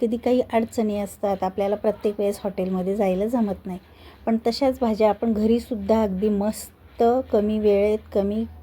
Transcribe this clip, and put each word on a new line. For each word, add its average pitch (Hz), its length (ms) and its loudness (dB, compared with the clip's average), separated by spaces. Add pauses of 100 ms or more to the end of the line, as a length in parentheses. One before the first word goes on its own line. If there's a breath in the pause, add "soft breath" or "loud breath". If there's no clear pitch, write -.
कधी 233 160 0
काही 247 260 2
अडचणी 226 560 -2
असतात, 196 440 -4
आपल्याला 196 320 -2
प्रत्येक 208 440 -2
वेळेस 202 240 -2
हॉटेलमध्ये 190 520 -2
जायला 196 320 0
जमत 226 380 -2
नाही. 185 140 -8 (460 loud breath)
पण 226 120 0 (100)
तशाच 262 320 0
भाज्या 220 300 2
आपण 220 240 0
घरीसुद्धा 220 720 0
अगदी 196 260 -2
मस्त, - 760 -4 (280)
कमी 214 280 2
वेळेत, 208 400 4 (140)
कमी, 208 320 0 (160)